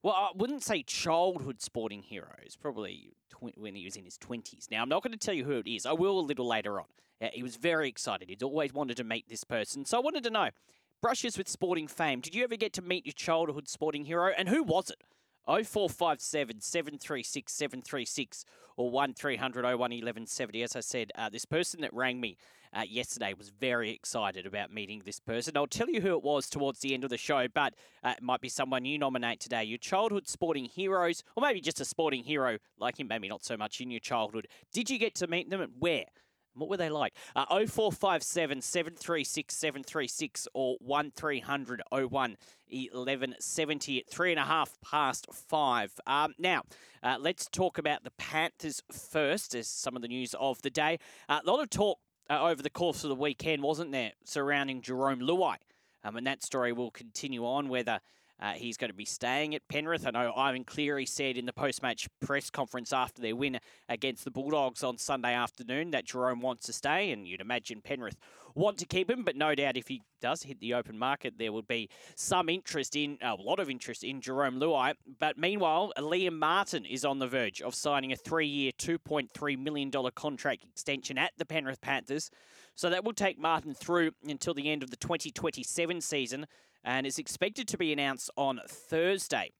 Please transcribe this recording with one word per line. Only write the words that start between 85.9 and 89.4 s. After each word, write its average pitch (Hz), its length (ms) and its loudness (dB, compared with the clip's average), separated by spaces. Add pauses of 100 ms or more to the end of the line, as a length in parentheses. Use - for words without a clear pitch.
season, 139 460 -2 (360)
and 131 240 0
is 135 120 -2
expected 208 500 -2
to 185 80 -2
be 160 160 2
announced 139 420 0
on 135 320 0
Thursday. 165 920 0